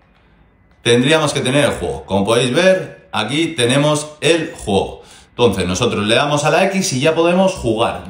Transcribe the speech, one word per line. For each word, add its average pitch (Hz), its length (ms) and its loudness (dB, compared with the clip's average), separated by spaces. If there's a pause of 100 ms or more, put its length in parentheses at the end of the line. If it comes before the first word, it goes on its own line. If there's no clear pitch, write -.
(840)
tendríamos 147 500 2
que 135 80 -4
tener 135 240 2
el 110 60 2
juego. 92 340 -6
Como 98 220 0
podéis 120 280 2
ver, 185 560 0
aquí 123 440 -4
tenemos 143 520 0 (140)
el 156 340 0
juego. - 460 -4 (300)
Entonces 92 360 0
nosotros 101 400 -2
le 110 80 2
damos 147 300 0
a 151 60 2
la 175 160 2
X 190 260 -2
y 127 80 -4
ya 156 140 2
podemos 180 400 2
jugar, 110 560 -4